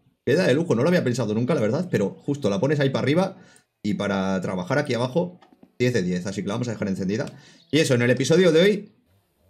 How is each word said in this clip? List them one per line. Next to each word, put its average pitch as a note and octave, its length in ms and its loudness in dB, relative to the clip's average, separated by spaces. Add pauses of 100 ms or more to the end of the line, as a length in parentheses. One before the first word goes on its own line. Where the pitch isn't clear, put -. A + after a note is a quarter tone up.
(260)
Queda E3 200 2
de C#3 60 4
lujo, D3+ 220 0
no A2 80 0
lo D#3 80 2
había - 120 2
pensado A#2+ 300 -2
nunca, B2 220 -2
la C3+ 80 -2
verdad, C3+ 280 -2
pero G2+ 200 0
justo C#3+ 400 -4
la G2 100 -2
pones C#3+ 180 0
ahí C#3 120 2
para A#2 120 -2
arriba D#3+ 360 0 (440)
y G#2 120 -2
para F#2+ 480 -2
trabajar F#2+ 340 -4
aquí C#3+ 160 -2
abajo, B2+ 480 -4 (380)
diez B2 160 2
de G#2 80 0
diez, F2+ 240 -2
así G2+ 160 -6
que F2 60 -6
la G2+ 60 -4
vamos B2 140 -4
a A2+ 40 -4
dejar G#2 160 -6
encendida. G2 360 -2 (460)
Y C#3 80 2
eso, C#3+ 160 2
en A#2+ 80 2
el A#2+ 80 2
episodio D#3+ 420 4
de D#3+ 80 6
hoy G#3 320 2 (580)